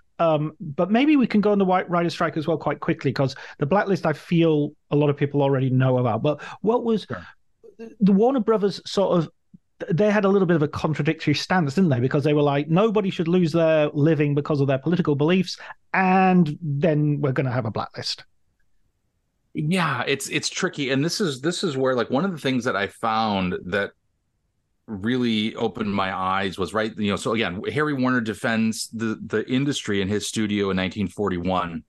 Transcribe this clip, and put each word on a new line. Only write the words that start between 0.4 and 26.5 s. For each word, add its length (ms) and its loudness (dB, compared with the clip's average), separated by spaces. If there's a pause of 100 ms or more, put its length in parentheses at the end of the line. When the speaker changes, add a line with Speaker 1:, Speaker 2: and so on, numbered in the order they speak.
Speaker 1:
but 280 -2
maybe 280 4
we 100 4
can 140 2
go 100 4
on 80 2
the 60 2
white 260 0
writer's 220 0
strike 240 -2
as 100 -4
well 100 2
quite 220 -4
quickly, 340 -2
'cause 220 0 (240)
the 80 0
blacklist 400 0
I 60 2
feel 600 2 (200)
a 40 2
lot 140 4
of 60 0
people 260 0
already 260 2
know 300 2
about. 240 0
But 200 0 (180)
what 240 0
was 260 0
Speaker 2:
Sure. 160 -10 (720)
Speaker 1:
the 140 4
Warner 260 4
Brothers 480 0
sort 320 0
of, 100 0 (640)
they 220 2
had 120 2
a 40 4
little 180 4
bit 80 4
of 80 2
a 60 2
contradictory 680 -2
stance, 400 0
didn't 160 4
they? 80 2
Because 240 0
they 120 2
were 80 2
like, 260 2
"Nobody 420 2
should 160 -4
lose 240 2
their 380 4
living 480 2
because 240 0
of 80 2
their 100 0
political 380 0
beliefs, 420 0 (340)
and 680 4
then 580 0
we're 120 0
gonna 180 -2
have 160 -2
a 60 -4
blacklist." 500 -8 (1300)
Speaker 2:
Yeah, 520 -2
it's, 240 -2
it's 180 -4
tricky. 440 -4
And 120 2
this 160 -2
is, 220 -2
this 200 -4
is 140 -2
where, 180 0
like, 140 0
one 160 0
of 80 -2
the 60 -8
things 260 -2
that 100 0
I 120 -2
found 680 -2 (120)
that 240 -2 (960)
really 720 -2
opened 360 -2
my 180 0
eyes 480 -2